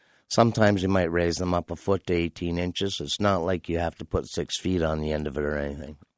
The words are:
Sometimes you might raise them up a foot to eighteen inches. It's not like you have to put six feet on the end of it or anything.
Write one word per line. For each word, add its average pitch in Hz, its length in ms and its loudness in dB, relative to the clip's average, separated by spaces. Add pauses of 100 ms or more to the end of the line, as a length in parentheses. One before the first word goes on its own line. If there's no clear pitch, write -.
(300)
Sometimes 107 520 4
you 95 60 2
might 92 240 4
raise 85 240 2
them 90 180 0
up 87 160 -2
a 85 60 -6
foot 95 300 -2
to 90 80 0
eighteen 85 440 -2
inches. 90 420 -4
It's 73 200 -6
not 101 220 2
like 90 260 -2
you 85 100 0
have 85 180 -2
to - 100 -12
put 80 240 -2
six - 280 -6
feet 92 240 0
on 78 180 0
the 76 120 -2
end 76 140 -2
of 69 100 -6
it 76 80 -2
or 73 120 -2
anything. 73 400 -8 (220)